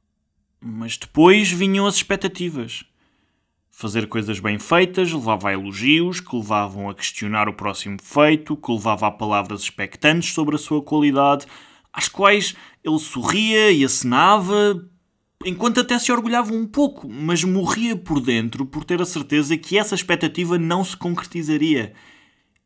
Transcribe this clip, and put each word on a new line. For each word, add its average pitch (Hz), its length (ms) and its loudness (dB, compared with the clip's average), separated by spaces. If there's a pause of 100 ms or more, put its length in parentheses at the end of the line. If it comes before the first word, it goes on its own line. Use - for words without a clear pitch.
(600)
Mas 113 360 -10
depois 185 520 6
vinham 190 380 0
as 196 80 0
expectativas. 175 880 -4 (960)
Fazer 107 260 -4
coisas 107 340 -4
bem 104 180 -2
feitas 180 500 2
levava 110 380 -2
a 98 60 0
elogios, 131 640 -2
que - 160 -8
levavam 101 540 -4
a 95 40 -8
questionar 107 540 -4
o 104 60 -4
próximo 101 500 -8
feito, 151 540 2
que 120 160 -4
levava 107 340 0
a 104 40 0
palavras 104 500 -2
expectantes - 720 -2
sobre 147 200 0
a 147 60 -2
sua 151 220 -2
qualidade, 143 640 2 (480)
às - 160 -4
quais 196 480 2 (260)
ele 156 160 0
sorria 214 720 2
e 143 140 4
acenava, 185 1000 2 (600)
enquanto 202 340 0
até 247 180 0
se 240 140 0
orgulhava 233 420 0
um 226 140 -4
pouco, 277 400 0
mas 160 380 -2
morria 196 500 0
por 160 240 -4
dentro 117 460 0
por 147 180 -8
ter 180 180 -2
a 180 40 -2
certeza 147 500 -2
que 170 220 -2
essa 208 180 0
expectativa 175 640 -2
não 175 260 0
se - 140 -8
concretizaria. 156 960 -2 (720)